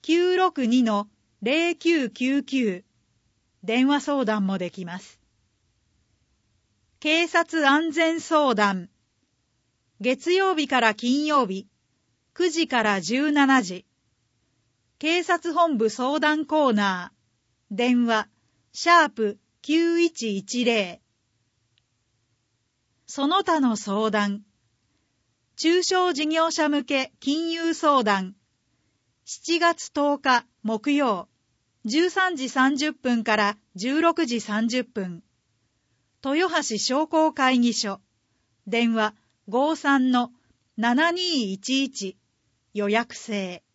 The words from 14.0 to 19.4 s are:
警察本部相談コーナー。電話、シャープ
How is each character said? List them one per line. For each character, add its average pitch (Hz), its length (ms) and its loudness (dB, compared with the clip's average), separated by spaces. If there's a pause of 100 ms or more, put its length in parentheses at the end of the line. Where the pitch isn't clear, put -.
警 330 240 0
察 339 320 -2
本 330 220 2
部 220 120 0
相 262 300 -2
談 302 260 0
コ 302 220 2
ー 240 60 2
ナ 190 380 -2 (600)
ー。 202 40 -10
電 240 300 2
話、 220 220 0 (460)
シ - 180 0
ャ 339 140 8
ー - 40 -4
プ 208 300 -4 (240)